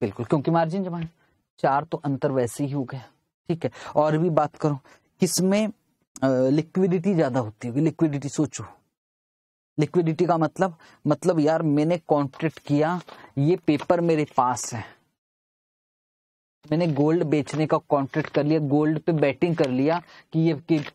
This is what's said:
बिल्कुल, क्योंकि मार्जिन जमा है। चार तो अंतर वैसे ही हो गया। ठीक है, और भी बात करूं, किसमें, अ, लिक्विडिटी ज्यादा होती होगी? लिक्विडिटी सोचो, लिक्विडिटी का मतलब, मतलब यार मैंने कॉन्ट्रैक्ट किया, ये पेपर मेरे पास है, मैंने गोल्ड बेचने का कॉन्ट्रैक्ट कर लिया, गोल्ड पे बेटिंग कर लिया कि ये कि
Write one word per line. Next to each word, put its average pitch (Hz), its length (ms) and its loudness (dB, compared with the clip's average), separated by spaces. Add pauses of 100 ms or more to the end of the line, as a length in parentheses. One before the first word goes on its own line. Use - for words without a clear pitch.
बिल्कुल, 117 240 -4
क्योंकि 165 260 0
मार्जिन 165 320 0
जमा 175 160 -8
है। 165 160 -10 (440)
चार 143 240 0
तो 156 140 -6
अंतर 143 340 -2
वैसे 131 320 -2
ही 135 80 -4
हो 139 120 -4
गया। 131 260 -12 (400)
ठीक 170 160 -4
है, - 60 -4 (240)
और 156 220 2
भी 170 120 0
बात 151 260 0
करूं, 147 220 -2 (440)
किसमें, 190 460 2
अ, - 600 -8 (220)
लिक्विडिटी 180 680 0
ज्यादा 135 240 0
होती 107 280 -8
होगी? 123 140 -2
लिक्विडिटी 143 480 0
सोचो, 131 360 -4 (1120)
लिक्विडिटी 160 480 0
का 165 120 2
मतलब, 165 400 -2 (280)
मतलब 160 340 2
यार 156 220 2
मैंने 156 360 2
कॉन्ट्रैक्ट 147 640 -2
किया, 156 400 0 (380)
ये 151 180 2 (120)
पेपर 170 340 2
मेरे 160 240 2 (120)
पास 127 360 0
है, 110 100 -8 (1800)
मैंने 160 220 0
गोल्ड 156 360 2
बेचने 151 440 0
का 139 100 2
कॉन्ट्रैक्ट 143 520 -2
कर 147 140 0
लिया, 156 160 2
गोल्ड 151 400 0
पे 175 120 -2
बेटिंग 156 440 0
कर 151 140 0
लिया 143 320 0 (320)
कि 160 60 0
ये 165 140 2 (160)
कि 160 100 2 (160)